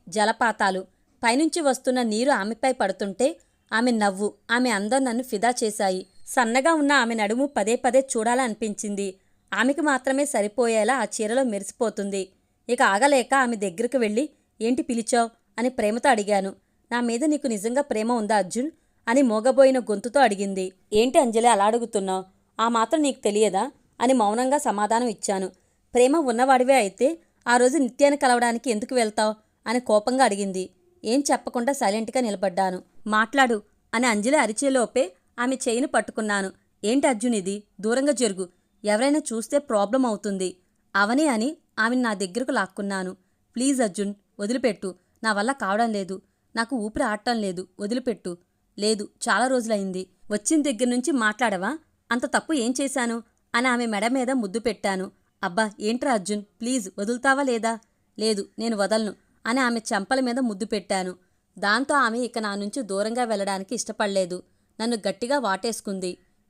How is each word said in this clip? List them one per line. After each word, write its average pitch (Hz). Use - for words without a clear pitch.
జలపాతాలు. 208
పైనుంచి 302
వస్తున్న 254
నీరు 226
ఆమెపై 226
పడుతుంటే 214
ఆమె 233
నవ్వు, 202
ఆమె 247
అందం 214
నన్ను 240
ఫిదా 233
చేశాయి. 196
సన్నగా 262
ఉన్న 294
ఆమె 233
నడుము 233
పదే 220
పదే 262
చూడాలనిపించింది. 214
ఆమెకు 262
మాత్రమే 277
సరిపోయేలా 226
ఆ 220
చీరలో 226
మెరిసిపోతుంది. 202
ఇక 247
ఆగలేక 240
ఆమె 240
దగ్గరకు 202
వెళ్ళి, 226
"ఏంటి 247
పిలిచావ్?" 233
అని 240
ప్రేమతో 240
అడిగాను. 202
"నా 240
మీద 233
నీకు 302
నిజంగా 233
ప్రేమ 233
ఉందా 214
అర్జున్?" 208
అని 254
మోగబోయిన 254
గొంతుతో 214
అడిగింది. 196
"ఏంటి 247
అంజలి 233
అలా 202
అడుగుతున్నావ్? 202
ఆ 233
మాత్రం 240
నీకు 262
తెలియదా?" 208
అని 247
మౌనంగా 247
సమాధానం 226
ఇచ్చాను. 190
"ప్రేమ 254
ఉన్నవాడివే 254
అయితే 247
ఆ 240
రోజు 254
నిత్యాన్ని 277
కలవడానికి 240
ఎందుకు 220
వెళ్తావ్?" 214
అని 233
కోపంగా 247
అడిగింది. 196
ఏం 262
చెప్పకుండా 247
సైలెంట్గా 220
నిలబడ్డాను. 190
"మాట్లాడు" 226
అని 240
అంజలి 226
అరిచేలోపే 254
ఆమె 254
చేయిని 240
పట్టుకున్నాను. 214
"ఏంటి 269
అర్జున్ 240
ఇది? 202
దూరంగా 254
జరుగు, 196
ఎవరైనా 240
చూస్తే 226
ప్రాబ్లం 247
అవుతుంది." 196
"అవని" 240
అని 247
ఆమెను 240
నా 226
దగ్గరకు 196
లాక్కున్నాను. 196
"ప్లీజ్ 254
అర్జున్, 202
వదిలిపెట్టు, 214
నా 220
వల్ల 202
కావడం 220
లేదు, 190
నాకు 226
ఊపిరి 220
ఆడటం 220
లేదు, 190
వదిలిపెట్టు." 208
"లేదు, 208
చాలా 220
రోజులైంది, 208
వచ్చిన 277
దగ్గర 254
నుంచి 247
మాట్లాడవా? 220
అంత 247
తప్పు -
ఏం 247
చేశాను?" 240
అని 240
ఆమె 240
మెడ 214
మీద 254
ముద్దు 226
పెట్టాను. 196
"అబ్బా 202
ఏంట్రా 254
అర్జున్, 208
ప్లీజ్ 226
వదులుతావా 247
లేదా?" 226
"లేదు, 214
నేను 226
వదలను" 202
అని 247
ఆమె 233
చెంపల 208
మీద 247
ముద్దు 220
పెట్టాను. 190
దాంతో 220
ఆమె 240
ఇక 240
నా 208
నుంచి 202
దూరంగా 214
వెళ్ళడానికి 196
ఇష్టపడలేదు. 196
నన్ను 233
గట్టిగా 240
వాటేసుకుంది. 190